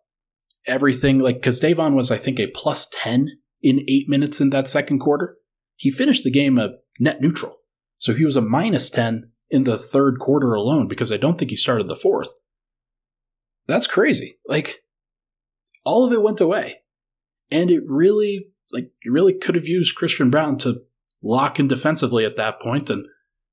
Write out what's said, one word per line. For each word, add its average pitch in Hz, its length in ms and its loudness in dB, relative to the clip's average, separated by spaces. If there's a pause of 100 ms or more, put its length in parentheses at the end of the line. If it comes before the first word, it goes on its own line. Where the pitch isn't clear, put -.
(680)
Everything, 135 520 2
like, 127 220 0
'cause 123 200 0
Davon 160 340 2
was, 127 160 0
I 107 60 2
think, - 240 -4
a 95 60 -2
plus - 440 -4
ten 131 480 -2 (220)
in 139 260 2
eight 135 220 0
minutes 143 320 0
in 135 80 4
that 135 200 0
second 143 300 -2
quarter. 147 380 0 (400)
He 139 140 0
finished 254 340 0
the 123 60 0
game 139 260 2
a 107 220 -2 (200)
net 123 220 0
neutral. - 340 -2 (460)
So 120 120 -2
he 151 100 0
was 139 140 2
a 120 40 4
minus 151 480 0
ten 113 440 -4 (160)
in 135 160 2
the 113 120 0
third 135 420 0
quarter 131 340 0
alone 113 340 0
because 107 240 -4
I 104 60 0
don't 165 200 0
think 139 140 -4
he 104 60 -4
started 110 300 0
the 82 100 -8
fourth. - 320 0 (1400)
That's 196 200 -2
crazy. - 600 0
Like, - 360 -6 (1000)
all 233 220 2
of 240 80 0
it 220 80 2
went 214 180 0
away. 185 440 -2 (680)
And 175 180 2
it 160 160 2
really, 202 680 0 (200)
like, - 220 -8 (100)
you 117 80 -6
really 185 220 4
could 175 220 -2
have 151 120 -2
used 175 300 0
Christian 143 320 0
Braun 147 300 2
to - 240 -2 (380)
lock 135 380 0
in 143 80 4
defensively 127 560 0
at 104 140 -2
that 110 240 -4
point 135 280 -4
and 117 160 -6 (480)